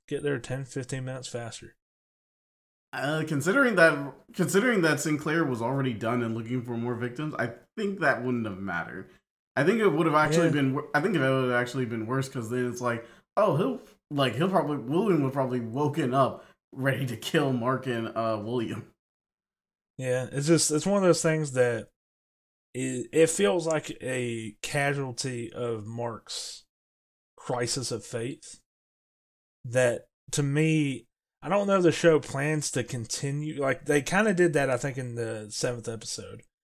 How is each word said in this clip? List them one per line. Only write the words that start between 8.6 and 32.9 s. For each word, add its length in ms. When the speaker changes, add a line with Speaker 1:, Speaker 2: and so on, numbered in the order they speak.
Speaker 2:
I 80
think 160
it 80
would 160
have 100
actually 320
Speaker 1:
Yeah. 60
Speaker 2:
been 220
wor-, 200
I 60
think 120
it 60
would 300
have 20
actually 260
been 200
worse, 220
'cause 200
then 220
it's 80
like, 260
oh, 220
he'll, 240
like, 240
he'll 140
probably, 280
William 460
would 100
probably 260
woken 540
up 320
ready 340
to 120
kill 340
Mark 340
and, 300
uh, 260
William. 520
Speaker 1:
Yeah, 340
it's 160
just, 240
it's 140
one 180
of 0
those 180
things 320
that 360
it, 380
it 180
feels 380
like 340
a 600
casualty 880
of 340
Mark's 800
crisis 540
of 140
faith 560
that, 400
to 100
me, 640
I 80
don't 180
know 140
the 100
show 300
plans 500
to 140
continue. 760